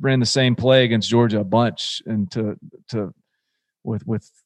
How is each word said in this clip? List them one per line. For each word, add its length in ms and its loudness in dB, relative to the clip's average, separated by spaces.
ran 180 0
the 60 2
same 300 2
play 280 4
against 260 0
Georgia 300 2
a 60 -2
bunch 640 -2
and 240 -4
to, 260 -6
to, 240 -6
with, 200 -6
with 240 -6